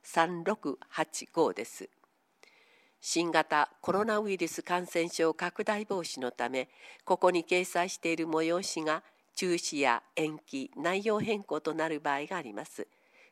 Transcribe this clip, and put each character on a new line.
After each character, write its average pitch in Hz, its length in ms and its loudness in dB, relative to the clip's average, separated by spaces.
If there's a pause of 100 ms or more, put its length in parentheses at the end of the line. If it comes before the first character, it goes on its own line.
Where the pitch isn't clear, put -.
三 170 400 0
六 170 360 -2 (100)
八 - 460 -4
五 143 180 4
で 104 140 -4
す。 - 240 -14 (1120)
新 170 280 0
型 156 400 4 (120)
コ 175 100 0
ロ 196 120 2
ナ 220 140 2
ウ 208 120 -2
イ 190 80 -2
ル 170 100 -2
ス - 140 -8
感 180 240 0
染 170 240 0
症 165 240 2
拡 180 280 -4
大 208 220 -2
防 196 180 -4
止 - 180 -8
の 123 100 -2
た 120 180 -2
め、 131 220 -2 (340)
こ 180 140 4
こ 180 120 8
に 175 140 4
掲 180 220 2
載 180 240 0
し - 80 -10
て 165 160 0
い - 20 -4
る 160 100 -2
催 160 360 2
し 170 200 -4
が 156 200 0 (340)
中 180 180 0
止 160 260 -2
や 127 220 4 (140)
延 156 220 -2
期、 - 380 -8
内 185 280 -2
容 214 160 2
変 208 220 -2
更 151 180 -4
と 156 140 -4
な 160 160 0
る 151 100 -4
場 151 140 0
合 143 100 -2
が 180 140 -6
あ 165 40 -8
り 110 120 -12
ま 110 100 -8
す。 - 240 -12 (440)